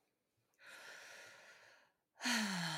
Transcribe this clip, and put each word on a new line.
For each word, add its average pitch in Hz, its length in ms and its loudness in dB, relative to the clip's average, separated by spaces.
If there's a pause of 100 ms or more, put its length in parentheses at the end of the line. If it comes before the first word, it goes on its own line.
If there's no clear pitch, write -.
(2250)
<sighs> - 40 4 (520)